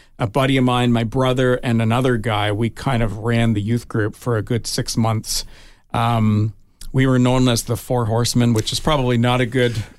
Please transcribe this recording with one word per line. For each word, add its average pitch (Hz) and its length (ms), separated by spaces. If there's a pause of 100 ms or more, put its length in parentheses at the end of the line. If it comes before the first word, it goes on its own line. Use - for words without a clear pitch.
(180)
a 131 80
buddy 135 300
of 131 80
mine, 123 280
my 117 120
brother, 127 580
and 117 180
another 120 360
guy, 104 360
we 113 180
kind 131 320
of 107 160
ran 117 360
the 104 80
youth 117 260
group 107 260
for 120 220
a 104 60
good 117 240
six - 300
months. 113 480 (500)
Um, 110 580 (400)
we 131 140
were 131 120
known 127 300
as 117 140
the 117 140
Four 123 280
Horsemen, 117 480
which 107 180
is - 80
probably 127 380
not 123 240
a 127 60
good, 117 360 (160)